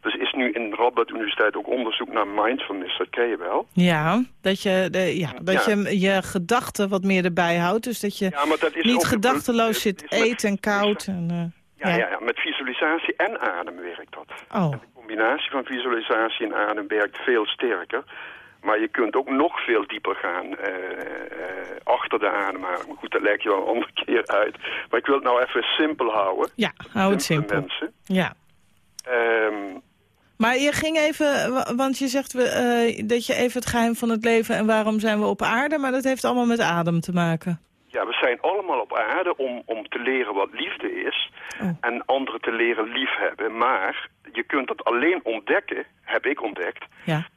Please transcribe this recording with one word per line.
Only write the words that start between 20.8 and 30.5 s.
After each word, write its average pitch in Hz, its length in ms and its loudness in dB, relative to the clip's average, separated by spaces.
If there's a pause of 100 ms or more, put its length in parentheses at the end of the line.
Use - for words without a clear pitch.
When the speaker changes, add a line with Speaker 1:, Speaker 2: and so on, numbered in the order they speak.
Speaker 1:
eh, - 60 -8 (760)
achter 120 360 2
de 104 100 2
ademhaling. 92 580 -2
Maar 98 100 -12
goed, - 140 -10
dat - 100 2
leg 208 220 2
je 110 60 0
wel 98 120 4
een 95 60 -2
andere 110 260 0
keer - 340 0
uit. 104 280 2 (340)
Maar 117 100 2
ik - 60 -4
wil 139 100 4
het 139 80 0
nou 123 200 4
even 123 200 0
simpel 151 480 0
houden. 101 440 2
Speaker 2:
Ja, 196 160 0 (220)
hou 196 180 4
het 196 120 2
Speaker 1:
Simpele 156 300 0
Speaker 2:
simpel. 143 140 0
Speaker 1:
mensen. - 260 -6 (120)
Speaker 2:
Ja. 185 280 0 (680)
Speaker 1:
Ehm, 110 760 2 (580)
Speaker 2:
Maar 240 200 2